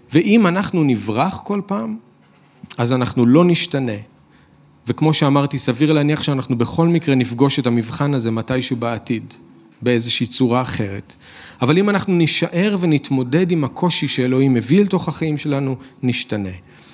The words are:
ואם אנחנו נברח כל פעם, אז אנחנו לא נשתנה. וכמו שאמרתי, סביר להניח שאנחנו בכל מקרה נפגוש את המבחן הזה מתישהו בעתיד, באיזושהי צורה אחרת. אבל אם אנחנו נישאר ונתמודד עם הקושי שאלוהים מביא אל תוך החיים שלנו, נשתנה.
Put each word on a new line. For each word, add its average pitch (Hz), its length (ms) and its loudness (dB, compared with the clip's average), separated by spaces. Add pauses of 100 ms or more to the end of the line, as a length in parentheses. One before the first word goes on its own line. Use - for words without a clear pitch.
(140)
ואם 208 320 4
אנחנו 180 380 0
נברח 117 600 0
כל 202 220 -4
פעם, 220 300 -6 (840)
אז 120 140 0
אנחנו 123 340 0
לא 139 180 6
נשתנה. 135 520 0 (920)
וכמו 156 260 2
שאמרתי, 143 460 2
סביר 135 340 0
להניח 147 300 0
שאנחנו 131 360 -2
בכל 160 300 0
מקרה 156 260 2
נפגוש 127 440 2
את 131 80 -2
המבחן 120 480 -2
הזה 113 160 -2
מתישהו 127 460 -4
בעתיד, 113 580 -6 (480)
באיזושהי 117 440 0
צורה 123 360 0
אחרת. 101 500 -8 (500)
אבל 147 160 2
אם 202 120 2
אנחנו 196 240 0
נישאר 175 640 0
ונתמודד 151 720 0
עם 160 140 0
הקושי 156 440 -2
שאלוהים 131 460 2
מביא 120 260 4
אל 208 60 4
תוך 180 220 -2
החיים 151 300 -4
שלנו, 139 380 -4 (260)
נשתנה. 107 520 -2 (400)